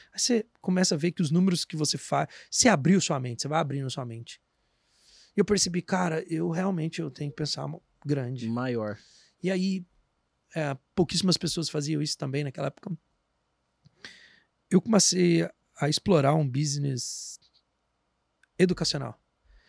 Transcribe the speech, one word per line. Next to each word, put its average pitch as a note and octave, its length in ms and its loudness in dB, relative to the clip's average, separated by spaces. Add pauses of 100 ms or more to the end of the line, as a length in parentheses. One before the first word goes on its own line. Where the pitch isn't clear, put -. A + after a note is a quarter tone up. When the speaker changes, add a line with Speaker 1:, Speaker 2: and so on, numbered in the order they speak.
(140)
Speaker 1:
Aí - 60 -8
você A#3 260 0 (160)
começa F#3 340 0
a - 20 -2
ver E3 140 0
que E3+ 100 -4
os C#3+ 100 0
números F3+ 340 4
que - 120 -10
você D3+ 200 -2
faz, - 300 -2 (240)
você - 180 4
abriu F3 320 6
sua D3 180 -2
mente, B2 220 -6
você C3+ 60 -6
vai D3+ 120 0
abrindo C3+ 300 -4
sua B2+ 160 -8
mente. A#2 340 -14 (960)
E - 40 4
eu G3 60 4
percebi, F3+ 360 0
cara, E3+ 480 -2
eu E3 200 -2
realmente E3+ 520 -2
eu D#3 80 -6
tenho D3 220 -8
que - 60 -20
pensar D3 300 -4
mo-, D3+ 140 -10 (240)
grande. C3 420 -4
Speaker 2:
Maior. A#2 500 -4 (460)
Speaker 1:
E F3 80 0
aí, F#3+ 340 -2 (720)
é, C#3+ 220 -2 (180)
pouquíssimas F3+ 400 2
pessoas E3 320 -4
faziam D3 340 -2
isso D3+ 160 -4
também C3+ 280 -4
naquela C#3+ 220 -6
época. - 240 -10 (1800)
Eu - 120 6
comecei F3 680 4 (300)
a C#3+ 100 2
explorar D3+ 460 4
um D#3 120 2
business C#3 920 -4 (1160)
educacional. E3 640 0 (500)